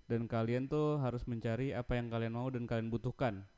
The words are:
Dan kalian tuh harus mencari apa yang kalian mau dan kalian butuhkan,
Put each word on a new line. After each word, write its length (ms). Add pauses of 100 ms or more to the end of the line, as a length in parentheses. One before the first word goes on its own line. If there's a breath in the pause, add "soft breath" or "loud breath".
Dan 180
kalian 400
tuh 320
harus 280
mencari 480
apa 200
yang 140
kalian 260
mau 140
dan 160
kalian 240
butuhkan, 560 (140)